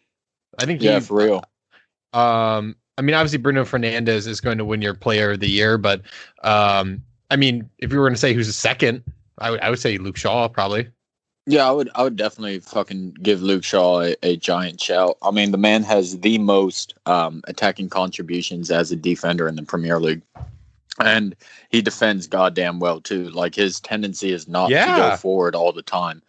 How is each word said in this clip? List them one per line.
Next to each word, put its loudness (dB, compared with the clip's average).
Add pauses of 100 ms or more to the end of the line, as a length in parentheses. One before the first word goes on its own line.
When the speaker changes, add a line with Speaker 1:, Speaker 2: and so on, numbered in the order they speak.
(600)
Speaker 1:
I -2
think -4
Speaker 2:
Yeah, 4
Speaker 1:
he, -6
Speaker 2:
for -4
real. 2 (680)
Speaker 1:
um, 0 (220)
I -4
mean, 2
obviously 2
Bruno 2
Fernandes -2
is -8
going -2
to -4
win -2
your -2
player 0
of -4
the -2
year, 4
but, 0 (420)
um, 2 (280)
I 2
mean, 0
if -6
you 2
were 4
gonna 2
say 2
who's 0
the -6
second, 0 (360)
I -4
would, -4
I 0
would -2
say -2
Luke -10
Shaw 0
probably. -2 (580)
Speaker 2:
Yeah, 4
I 4
would, 0
I 2
would -2
definitely -6
fucking -6
give 2
Luke 2
Shaw 4
a, 0
a 2
giant -4
shout. 2
I 4
mean, 4
the 2
man 4
has 0
the 2
most, 0 (140)
um, 0
attacking -2
contributions -6
as 0
a -4
defender -2
in -6
the -10
Premier -2
League, -2 (800)
and 0 (340)
he 2
defends 0
goddamn 0
well -2
too. -6
Like, -4
his -2
tendency -6
is -6
not 0
to 2
Speaker 1:
Yeah. 2
Speaker 2:
go -2
forward 0
all 2
the -6
time. -6